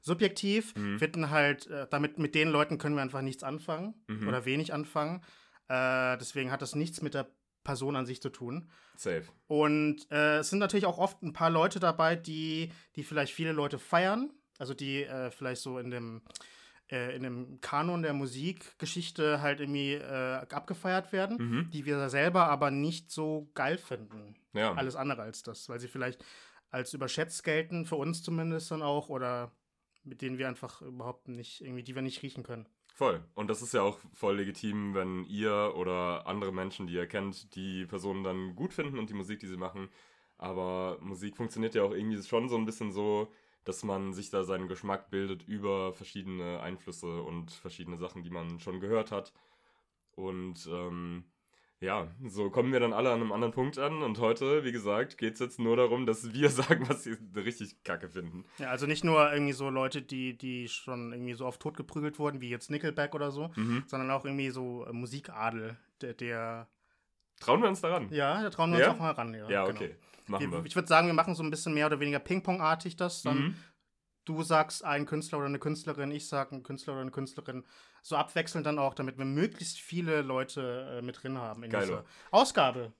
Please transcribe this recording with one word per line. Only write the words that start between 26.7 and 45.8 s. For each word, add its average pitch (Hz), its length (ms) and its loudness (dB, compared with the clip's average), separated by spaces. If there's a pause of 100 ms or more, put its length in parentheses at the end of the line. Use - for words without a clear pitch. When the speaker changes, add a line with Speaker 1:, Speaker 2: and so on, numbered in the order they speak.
Speaker 1:
als 127 240 -4
überschätzt 151 500 -4
gelten, 165 420 0
für 165 80 -4
uns 160 300 -2
zumindest 165 480 -2
dann 156 100 -4
auch, 147 260 0
oder 123 440 -4 (500)
mit 131 200 -14
denen 131 160 -4
wir 131 100 -2
einfach 123 340 -10
überhaupt 123 460 -10
nicht, 120 320 -12
irgendwie, 127 240 -10
die 127 100 -12
wir 131 80 -4
nicht 131 220 -4
riechen 135 180 -8
können. 117 260 -10 (260)
Speaker 2:
Voll. 101 300 2 (100)
Und 104 140 -4
das 107 140 0
ist 120 100 -8
ja 117 100 6
auch 101 160 4 (140)
voll 101 240 2
legitim, 101 580 -2
wenn 92 300 0
ihr 104 520 2
oder 90 500 0
andere 98 260 -2
Menschen, 92 340 -4
die 85 80 -6
ihr 87 120 0
kennt, 98 480 -4
die 92 320 -4
Personen 95 380 -4
dann 92 320 -2
gut 156 180 -4
finden 143 240 -4
und 110 100 -4
die 104 60 -10
Musik, 101 240 -6
die 104 80 -12
sie 92 100 -8
machen. 92 320 -6 (480)
Aber 92 640 -4
Musik 98 360 -10
funktioniert 113 380 -4
ja 110 80 4
auch 101 100 2
irgendwie 107 300 -2
schon 120 260 0
so 120 80 0
ein 110 100 2
bisschen 110 260 -6
so, 104 400 0 (320)
dass - 200 -6
man 98 280 -2
sich 95 180 -8
da 98 120 0
seinen 92 260 -2
Geschmack 98 420 -4
bildet 98 340 -2
über 98 500 -2